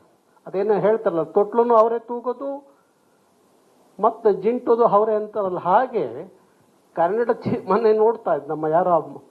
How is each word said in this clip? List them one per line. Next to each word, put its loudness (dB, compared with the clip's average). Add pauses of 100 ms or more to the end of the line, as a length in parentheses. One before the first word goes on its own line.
(480)
ಅದೇನೋ -2
ಹೇಳ್ತಾರಲ್ಲ, 0
ತೊಟ್ಲನ್ನು 2
ಅವರೇ 4
ತೂಗೋದು, -10 (1300)
ಮತ್ತೆ 2
ಜಿಂಟೋದು 0
ಅವರೇ 2
ಅಂತಾರಲ್ಲ, -4
ಹಾಗೆ -2 (600)
ಕನ್ನಡ 0
ಚಿ-, -4
ಮೊನ್ನೆ 2
ನೋಡ್ತಾ 2
ಇದ್ದೆ -8
ನಮ್ಮ -6
ಯಾರೋ, 0